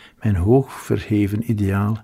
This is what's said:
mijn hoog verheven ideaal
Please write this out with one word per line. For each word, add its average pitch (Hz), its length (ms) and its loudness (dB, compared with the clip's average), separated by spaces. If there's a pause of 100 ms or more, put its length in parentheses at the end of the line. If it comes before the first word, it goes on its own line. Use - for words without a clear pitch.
(200)
mijn 104 160 0
hoog 117 360 2
verheven 104 800 -2
ideaal 104 540 0